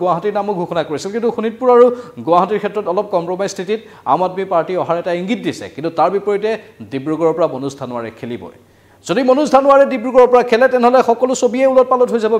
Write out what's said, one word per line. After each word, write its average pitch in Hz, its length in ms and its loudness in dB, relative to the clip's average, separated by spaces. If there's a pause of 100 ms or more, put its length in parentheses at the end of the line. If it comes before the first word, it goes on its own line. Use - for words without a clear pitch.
গুৱাহাটীৰ 180 340 -2
নামো 202 200 -4
ঘোষণা 170 340 -4
কৰিছিল, 156 240 -8
কিন্তু 226 240 -2
শোণিতপুৰ 226 340 -4
আৰু 240 160 6 (400)
গুৱাহাটীৰ 180 320 2
ক্ষেত্ৰত 208 300 -6
অলপ 196 260 -2
কম্প্ৰমাইজ 180 360 -4
স্থিতিত 208 300 -6 (240)
আম 143 220 2
আদমী 185 180 -6
পাৰ্টী 180 320 -2
অহাৰ 165 220 -2
এটা 175 140 -6
ইংগিত 190 340 -4
দিছে। 120 280 -8
কিন্তু 160 240 -6
তাৰ 170 120 4
বিপৰীতে 202 400 -2 (400)
ডিব্ৰুগড়ৰ 156 460 -2
পৰা 165 180 0
মনোজ 135 260 -8
ধানোৱাৰে 120 380 -10
খেলিবই। 117 380 -12 (500)
যদি 196 160 0
মনোজ 254 320 2
ধানোৱাৰে 277 380 6
ডিব্ৰুগড়ৰ 247 400 4
পৰা 247 180 6
খেলে, 233 180 4
তেনেহ'লে 247 340 4
সকলো 254 320 0
ছবিয়ে 247 320 0
ওলট 262 240 4
পালট 247 200 2
হৈ 226 140 -2
যাব 220 160 0